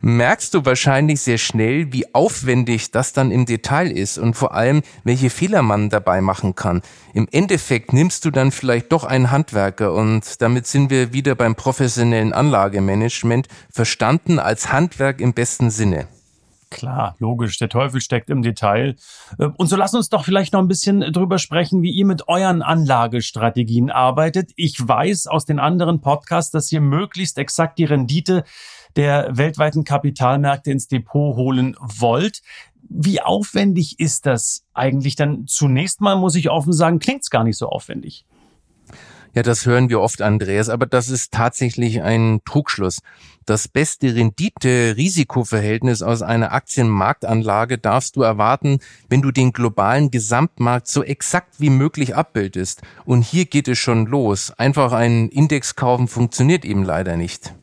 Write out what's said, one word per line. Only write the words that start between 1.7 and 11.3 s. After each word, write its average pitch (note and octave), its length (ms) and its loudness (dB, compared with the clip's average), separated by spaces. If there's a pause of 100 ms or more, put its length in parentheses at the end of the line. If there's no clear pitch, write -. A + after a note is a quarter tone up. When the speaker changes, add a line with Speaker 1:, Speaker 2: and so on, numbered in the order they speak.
Speaker 1:
wie B2+ 200 -4
aufwendig B2 800 0
das A#2+ 220 -2
dann C3 180 0
im B2 140 2
Detail C#3 440 -2
ist G2 300 -4
und A2+ 160 0
vor - 180 -2
allem, C3 300 2 (200)
welche B2+ 280 0
Fehler F#3+ 320 0
man G#2 260 2
dabei F#2 320 0
machen F#2+ 320 0
kann. F2 280 -2 (320)
Im G#2+ 180 0
Endeffekt D3 640 0
nimmst D#3+ 320 2
du E3 40 2
dann C3+ 220 2
vielleicht A#2+ 400 -2
doch E3 140 0
einen B2+ 260 2
Handwerker G#2 640 0
und A2 480 0
damit B2 260 2
sind C#3 240 2
wir B2+ 220 0
wieder C3+ 200 0